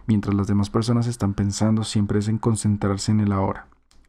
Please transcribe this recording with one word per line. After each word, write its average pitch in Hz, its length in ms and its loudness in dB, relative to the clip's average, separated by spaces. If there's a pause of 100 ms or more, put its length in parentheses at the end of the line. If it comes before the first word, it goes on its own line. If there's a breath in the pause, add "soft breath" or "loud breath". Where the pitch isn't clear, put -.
mientras 101 280 2
las 98 120 0
demás 104 220 0
personas 117 380 0
están 101 280 -2
pensando 110 500 0
siempre 104 340 0
es 104 80 -2
en 110 100 -2
concentrarse 107 760 0
en 107 80 2
el 101 100 2
ahora. 98 360 -2 (420)